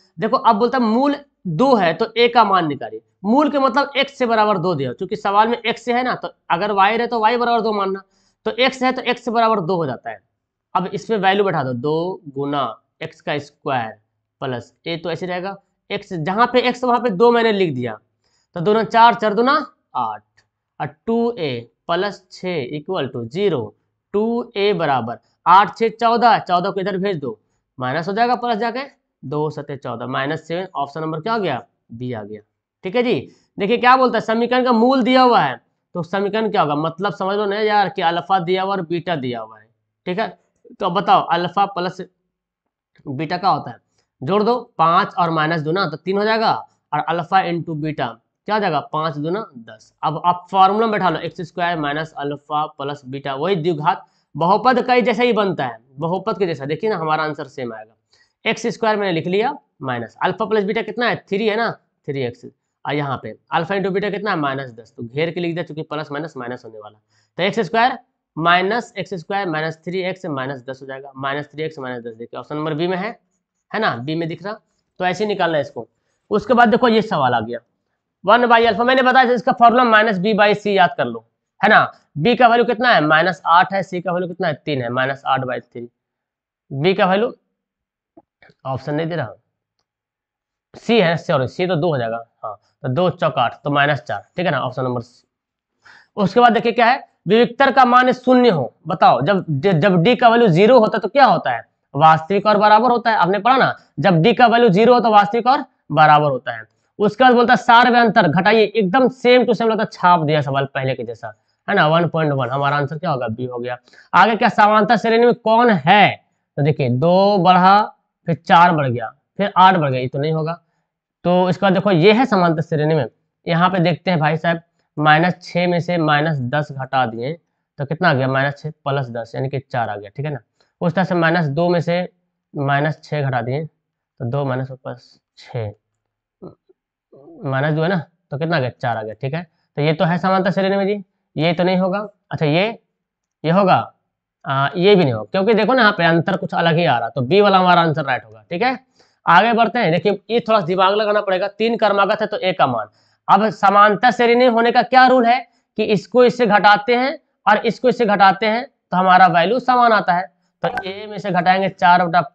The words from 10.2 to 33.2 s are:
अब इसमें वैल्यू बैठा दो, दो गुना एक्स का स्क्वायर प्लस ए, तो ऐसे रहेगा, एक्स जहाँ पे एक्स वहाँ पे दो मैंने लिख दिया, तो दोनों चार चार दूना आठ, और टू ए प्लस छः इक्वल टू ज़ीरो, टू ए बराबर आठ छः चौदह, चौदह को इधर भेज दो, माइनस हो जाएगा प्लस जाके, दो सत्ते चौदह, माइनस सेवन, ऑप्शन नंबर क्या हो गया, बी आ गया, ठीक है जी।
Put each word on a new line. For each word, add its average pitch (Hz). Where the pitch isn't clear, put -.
अब 180
इसमें 220
वैल्यू 196
बैठा 170
दो, 127
दो 160
गुना 139
एक्स -
का 156
स्क्वायर 123
प्लस 135
ए, 165
तो 170
ऐसे 160
रहेगा, 180
एक्स 202
जहाँ 190
पे 240
एक्स 247
वहाँ 240
पे 247
दो 233
मैंने 226
लिख 185
दिया, 117
तो 180
दोनों 214
चार 233
चार 214
दूना 240
आठ, 110
और 151
टू 233
ए 131
प्लस 185
छः 156
इक्वल 151
टू 117
ज़ीरो, 143
टू 233
ए 202
बराबर 127
आठ 190
छः 226
चौदह, 226
चौदह 185
को 196
इधर 190
भेज 190
दो, 123
माइनस 139
हो 202
जाएगा 240
प्लस 240
जाके, 233
दो 147
सत्ते 143
चौदह, 120
माइनस 139
सेवन, 180
ऑप्शन 143
नंबर 160
क्या 226
हो 226
गया, 147
बी 123
आ 107
गया, 104
ठीक 190
है 247
जी। 208